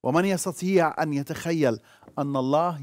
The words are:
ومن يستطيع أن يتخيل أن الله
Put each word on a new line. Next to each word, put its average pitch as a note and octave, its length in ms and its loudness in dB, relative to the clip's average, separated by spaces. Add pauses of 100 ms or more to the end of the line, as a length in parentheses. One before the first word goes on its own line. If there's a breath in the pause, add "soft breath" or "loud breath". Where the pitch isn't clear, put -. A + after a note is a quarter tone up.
ومن D#3 220 2
يستطيع F3+ 760 0
أن D#3 100 -2
يتخيل C#3+ 680 -2 (380 soft breath)
أن C#3 180 -2
الله D3 460 0